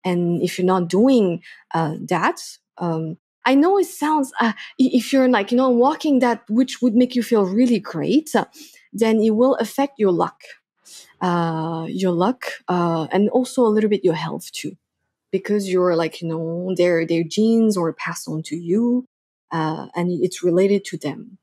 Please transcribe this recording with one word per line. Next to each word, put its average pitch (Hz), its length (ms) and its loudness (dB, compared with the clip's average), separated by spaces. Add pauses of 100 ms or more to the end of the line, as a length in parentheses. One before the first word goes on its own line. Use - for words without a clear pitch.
And 175 380 0
if - 160 -4
you're 180 80 -2
not 180 240 0
doing, 202 540 2 (300)
uh, 165 220 -2 (140)
that, 190 320 0 (380)
um, 160 380 -4 (280)
I 262 100 4
know 349 240 4
it 359 60 2
sounds, 294 560 -2
uh, 226 140 2
i-, - 0 - (220)
if 254 360 0
you're, 262 160 4
like, 202 220 2
you 240 60 2
know, 262 120 4
walking 262 500 2
that, 240 300 0
which 247 320 0
would 233 140 0
make 254 200 4
you 240 80 0
feel 208 220 2
really 226 340 2
great, 185 560 -2
uh, 208 100 2 (480)
then 220 280 2
it 220 100 4
will 247 240 2
affect 269 420 -4
your 196 140 2
luck. 170 300 -2 (800)
Uh, 165 680 -2
your 185 220 -2
luck, 185 340 0 (220)
uh, 170 440 -2
and 202 180 2
also 247 360 0
a 220 40 4
little 214 200 2
bit 196 160 0
your 165 80 4
health 160 380 -8
too, - 260 -12 (540)
because 196 380 -2
you're, 180 260 2
like, 165 260 -4
you 165 60 -6
know, 165 480 -6
their, 170 300 2
their 170 180 0
genes 220 540 2
are 165 160 -2
passed - 340 -10
on 160 160 -8
to 151 120 -10
you, 233 500 0 (460)
uh, 156 440 -4
and 180 160 -2 (120)
it's - 200 -6
related 196 420 2
to 165 120 -10
them. - 460 -10